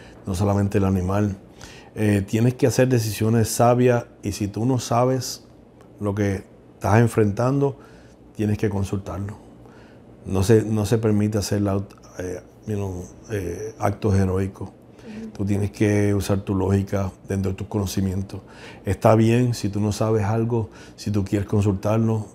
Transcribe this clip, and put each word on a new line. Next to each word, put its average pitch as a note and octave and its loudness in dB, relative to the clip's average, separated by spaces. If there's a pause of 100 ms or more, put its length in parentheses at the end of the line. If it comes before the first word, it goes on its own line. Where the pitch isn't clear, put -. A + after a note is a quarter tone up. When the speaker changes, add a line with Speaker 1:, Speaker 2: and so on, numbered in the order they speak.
(260)
Speaker 1:
no G2 -4
solamente G2+ 2
el G2 2
animal. F#2+ 0 (600)
Eh, G#2 2
tienes A2+ 2
que C3+ 2
hacer B2+ 4
decisiones A2+ 2
sabias B2 4 (160)
y G#2 -4
si G2+ -4
tú G#2 -4
no B2+ 2
sabes B2+ -2 (560)
lo G#2 -2
que G2+ 0 (320)
estás - 4
enfrentando, A#2+ 2 (580)
tienes G#2+ 0
que A2 0
consultarlo. G2 -4 (880)
No F#2+ 0
se, A2 6
no G#2+ -2
se A2+ 0
permite G#2+ 2
hacer G2+ -2
la, G2 0 (380)
eh, - -8 (260)
you A2 -4
know, F#2+ -6 (280)
eh, G2+ -8
actos G#2 0
heroicos. G2 -2
Speaker 2:
Ujú. - -18
Speaker 1:
Tú G2+ -6
tienes G2+ -2
que G#2 2
usar G2 0
tu G#2 -4
lógica F#2+ 0 (160)
dentro G2 -2
de F#2+ -8
tus G2+ -10
conocimientos. F#2+ -4 (460)
Está A2 4
bien A#2 4
si - -6
tú G2+ -4
no G#2+ 0
sabes A2 -2
algo, A2+ -2 (260)
si - -8
tú G#2 0
quieres G2+ -2
consultarlo, G#2+ 0